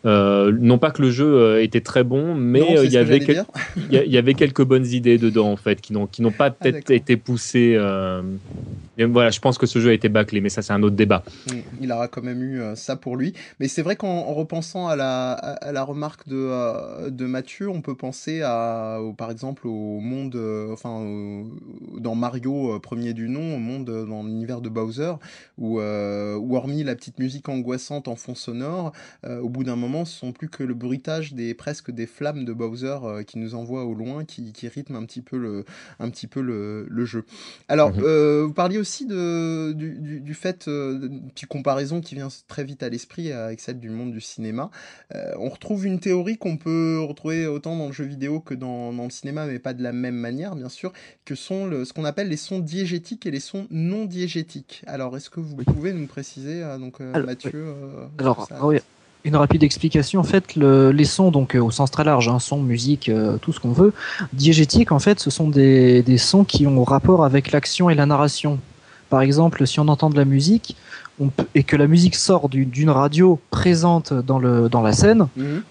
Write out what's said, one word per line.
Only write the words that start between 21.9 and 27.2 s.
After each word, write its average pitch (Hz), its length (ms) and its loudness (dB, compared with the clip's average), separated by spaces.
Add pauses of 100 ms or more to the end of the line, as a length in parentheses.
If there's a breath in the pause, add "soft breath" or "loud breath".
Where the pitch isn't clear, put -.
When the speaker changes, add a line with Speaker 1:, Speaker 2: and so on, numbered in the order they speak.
Speaker 2:
dans 113 140 -6
Mario, 123 600 -4
euh, 104 40 -8
premier 117 340 -8
du 113 160 -8
nom, 151 280 -8
au - 20 -8
monde, 120 320 -10
euh, 110 160 -8
dans 107 160 -12
l'univers 113 400 -8
de 110 80 -10
Bowser, 113 420 -6 (460 soft breath)
où, 113 220 -4
euh, 104 560 -6
où 123 200 -4
hormis 139 260 -4
la 131 120 -6
petite - 240 -18
musique 131 300 -8